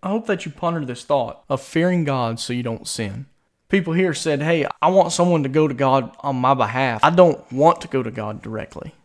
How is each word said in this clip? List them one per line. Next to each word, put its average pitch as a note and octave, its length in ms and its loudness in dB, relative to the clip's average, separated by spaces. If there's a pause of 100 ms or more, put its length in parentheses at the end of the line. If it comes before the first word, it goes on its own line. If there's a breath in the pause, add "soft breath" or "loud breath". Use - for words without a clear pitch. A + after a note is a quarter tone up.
I - 60 -8
hope A3 200 -4
that G3 180 -4
you D#3 60 -12
ponder E3 340 -4
this B2 180 -10
thought C3 460 -2
of C3+ 120 -2
fearing E3+ 440 0
God B2 340 -2
so - 140 -6
you B2 100 -4
don't A2+ 240 -8
sin. A2 380 -8 (420)
People F3 240 0
here F3 220 2
said, C#3+ 280 -2
"Hey, D#3 240 0 (160)
I D3+ 60 4
want F3+ 240 4
someone F3 320 2
to C3+ 60 -2
go D#3 180 2
to C#3 60 -2
God C3 480 0
on C#3 160 -2
my B2+ 160 2
behalf. B2 500 0
I D3+ 60 8
don't F3 300 6 (120)
want D3+ 300 4
to - 80 -14
go C3 120 -2
to A#2 80 -6
God G#2+ 320 -8
directly." - 640 -12